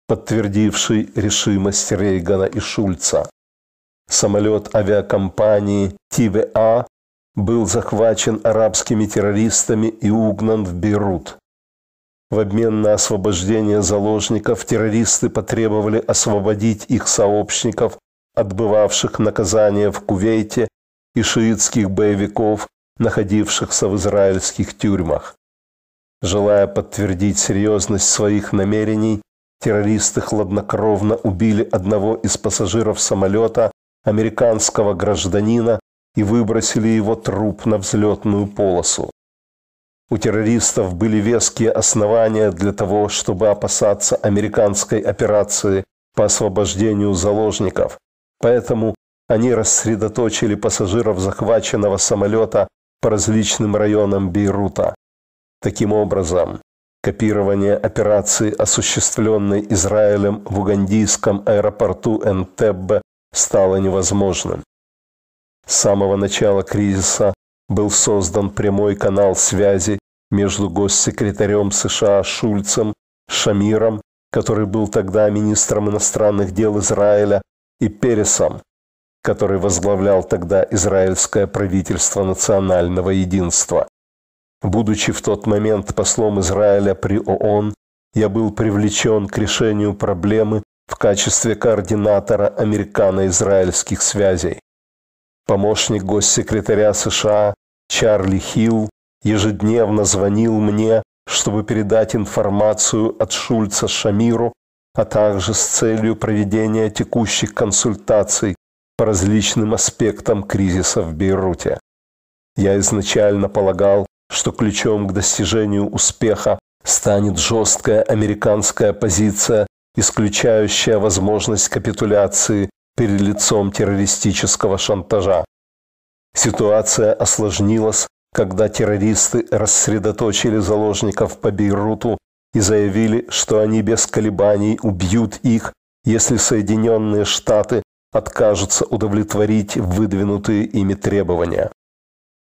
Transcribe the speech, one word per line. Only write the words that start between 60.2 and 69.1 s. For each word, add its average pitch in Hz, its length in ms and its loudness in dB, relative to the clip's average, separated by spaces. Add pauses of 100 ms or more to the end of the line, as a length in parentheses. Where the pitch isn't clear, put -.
в 101 140 -4
угандийском 101 840 0
аэропорту 107 800 0
Энтеббе, 95 800 0 (320)
стало 95 440 2
невозможным. 95 840 0 (1040)
С - 100 -4
самого 98 420 2
начала 98 460 2
кризиса 98 720 0 (360)
был 104 200 2
создан 98 600 0
прямой 101 480 0
канал 98 400 2